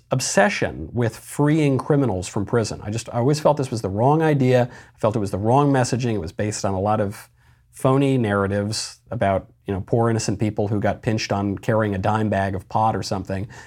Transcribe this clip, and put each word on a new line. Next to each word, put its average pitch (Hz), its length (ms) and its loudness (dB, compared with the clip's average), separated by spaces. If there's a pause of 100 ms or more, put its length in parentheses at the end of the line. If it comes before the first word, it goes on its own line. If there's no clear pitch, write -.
obsession 131 840 0
with 113 240 -2
freeing 147 600 2
criminals 123 500 0
from 101 180 -4
prison. 107 380 -2
I 104 80 -6
just, 113 180 -6
I 117 80 -6
always 147 220 2
felt 147 180 2
this 131 140 -4
was 113 100 -4
the 98 80 -2
wrong 131 320 2
idea. 127 500 4
I - 280 -20
felt 107 160 0
it 120 40 -2
was 98 120 -2
the 98 60 -4
wrong 135 360 2
messaging. 123 400 0
It 104 60 -2
was 82 120 -8
based 104 320 -4
on 98 100 -2
a 92 60 -2
lot 107 220 0
of 101 280 -6 (420)
phony 135 460 2
narratives 101 840 -2 (120)
about, 98 400 0 (140)
you 101 80 -2
know, 95 80 -2
poor 117 280 2
innocent 110 300 -2
people 107 300 0
who 107 100 -2
got 101 220 -2
pinched 110 300 -2
on 98 260 -2
carrying 110 360 0
a 95 40 -2
dime 107 320 0
bag 98 260 0
of - 140 -10
pot 110 260 2
or 95 80 -4
something 95 440 -6 (200)